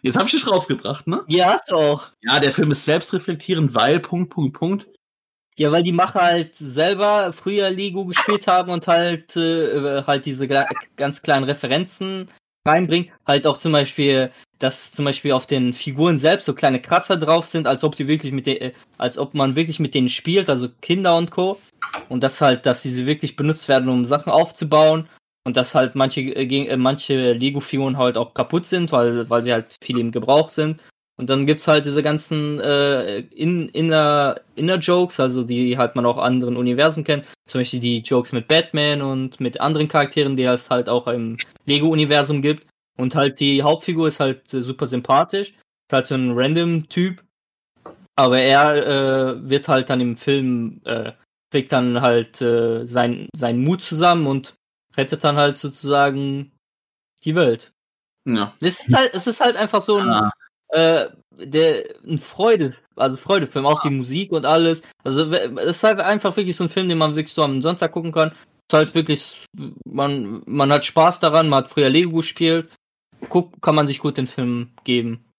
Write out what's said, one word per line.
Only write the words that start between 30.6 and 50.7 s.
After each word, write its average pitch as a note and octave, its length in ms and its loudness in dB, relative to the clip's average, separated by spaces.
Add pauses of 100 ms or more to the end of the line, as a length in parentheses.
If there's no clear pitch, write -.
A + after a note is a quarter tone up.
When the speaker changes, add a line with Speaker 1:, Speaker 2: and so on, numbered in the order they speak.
Speaker 2:
Und B2+ 120 -8
dann C#3 160 2
gibt's D3+ 220 0
halt D3+ 160 4
diese C#3+ 180 0
ganzen, D3+ 580 -4
äh, C#3 580 0
in-, E3 520 -4
inner, D3+ 680 2 (140)
inner E3+ 240 0
Jokes, F3+ 420 0
also B2+ 220 0
die B2 340 0
halt A#2+ 200 0
man A#2+ 100 0
auch A#2+ 120 2
anderen B2 380 0
Universen C#3 460 0
kennt. D3 240 -2 (220)
Zum B2+ 120 -4
Beispiel B2 200 -4
die A#2+ 180 0
Jokes B2 340 0
mit A#2 160 -4
Batman D3 540 0
und C3 380 -6
mit B2 200 -4
anderen D3+ 280 0
Charakteren, C#3+ 480 0
die C3 80 0
es B2 260 0
halt B2 180 0
auch B2 200 0
im A#2 280 -4 (300)
Lego-Universum D3 760 2
gibt. D3+ 260 -2 (300)
Und B2+ 200 -2
halt C#3 240 0
die C#3 240 2
Hauptfigur D#3+ 420 0
ist D3+ 140 -2
halt, C3+ 340 -2
äh, B2+ 80 -2
super C3 240 -6
sympathisch. C#3+ 640 0
Ist - 420 -14
halt C3 140 2
so C#3+ 80 -4
ein B2+ 240 -2
random D#3+ 500 0
Typ. F3+ 340 -4 (920)
Aber B2+ 240 4
er, C#3+ 480 4
äh, C3+ 640 -2
wird C#3 180 0
halt C3 220 0
dann B2+ 100 0
im A#2+ 160 -2
Film, B2+ 680 -2